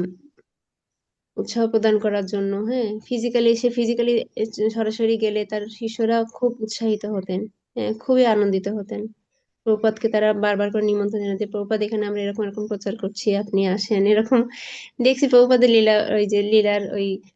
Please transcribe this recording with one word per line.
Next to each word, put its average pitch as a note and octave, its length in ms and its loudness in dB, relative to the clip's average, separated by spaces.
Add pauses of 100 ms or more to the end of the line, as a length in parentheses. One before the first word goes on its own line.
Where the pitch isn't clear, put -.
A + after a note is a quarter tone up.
(1400)
উৎসাহ G3+ 300 -4
প্রদান A3 320 2
করার G3+ 260 -2
জন্য, G3 260 -4 (140)
হ্যাঁ, A#3+ 240 -2 (120)
ফিজিক্যালি A#3+ 500 0
এসে A#3 200 0
ফিজিক্যালি A#3+ 420 0 (580)
সরাসরি A3 460 -2
গেলে G#3+ 280 -2
তার G#3 260 -6
শিষ্যরা A3+ 460 -2 (140)
খুব B3 200 -2 (100)
উৎসাহিত A3 440 -4
হতেন, G3 340 -4 (320)
হ্যাঁ, G#3+ 280 -4
খুবই B3+ 260 2
আনন্দিত G3+ 480 2
হতেন। G#3 280 -8 (640)
প্রভুপাদকে A3 440 2
তারা G#3+ 260 2
বারবার G3+ 340 0
করে G#3+ 160 0
নিমন্ত্রণ G#3 360 0
জানাতে, G3 260 -4
"প্রভুপাদ, G#3 340 -2
এখানে G#3+ 240 -2
আমরা G#3 160 -4
এরকম G3+ 220 -4
এরকম G#3 240 -6
প্রচার G#3 300 -6
করছি, - 300 -6 (100)
আপনি G3+ 320 -2
আসেন।" G3 380 0
এরকম A3 320 4 (600)
দেখছি C4 280 2
প্রভুপাদের B3 440 6
লীলা, G#3+ 240 6 (160)
ওই G#3 160 2
যে G3+ 160 0
লীলার G#3 480 2
ওই G3+ 160 -4 (280)